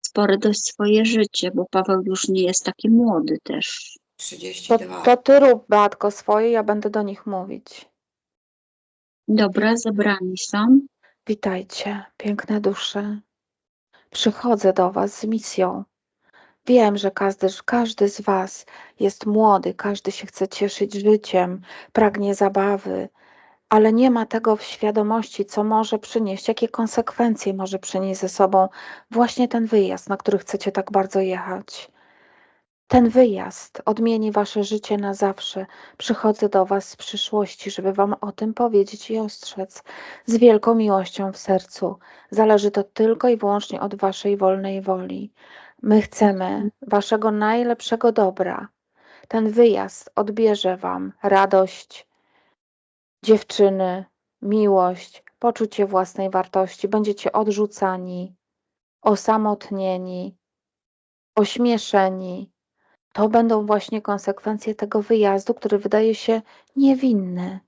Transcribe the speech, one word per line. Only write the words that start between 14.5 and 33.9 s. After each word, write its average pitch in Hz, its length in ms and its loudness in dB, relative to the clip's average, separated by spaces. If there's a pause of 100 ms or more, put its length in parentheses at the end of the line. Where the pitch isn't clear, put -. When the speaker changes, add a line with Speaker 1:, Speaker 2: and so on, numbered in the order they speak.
Speaker 2:
do 185 180 2
was 190 280 -4
z - 60 -10
misją. 196 580 -4 (840)
Wiem, 220 300 6
że 196 140 -2
każdy, 196 360 -2 (180)
każdy 226 440 0
z 208 120 -10
was 190 440 -2 (340)
jest - 260 -2
młody, 208 480 4
każdy 202 380 -6
się - 160 -14
chce - 200 -4
cieszyć 202 460 -4
życiem, 196 680 2 (320)
pragnie 202 420 0
zabawy, 196 720 -2 (600)
ale 220 240 6
nie 254 180 4
ma 226 140 0
tego 226 300 0
w 214 80 -12
świadomości, 214 800 -2
co 208 180 -4
może 220 360 0
przynieść, 202 480 -6
jakie 226 200 -2
konsekwencje 226 840 -2
może 190 260 -6
przynieść 190 420 -6
ze 190 80 -4
sobą 190 380 2 (440)
właśnie 233 360 0
ten 233 180 -2
wyjazd, 190 440 0
na 196 80 -2
który 202 200 0
chcecie 196 340 -6
tak 196 200 -6
bardzo 196 280 0
jechać. 185 720 -8 (960)
Ten 240 220 6
wyjazd 208 760 0
odmieni 220 460 0